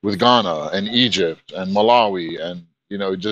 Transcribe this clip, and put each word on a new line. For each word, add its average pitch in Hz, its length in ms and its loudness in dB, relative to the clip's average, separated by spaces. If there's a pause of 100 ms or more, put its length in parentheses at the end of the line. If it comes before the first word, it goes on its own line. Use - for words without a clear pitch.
with 101 160 -4
Ghana 87 560 2
and 98 140 -2
Egypt 95 640 0
and 92 200 -6
Malawi, 101 720 2
and, 87 220 -10 (240)
you 101 80 -8
know, 95 180 -2
the 95 160 -6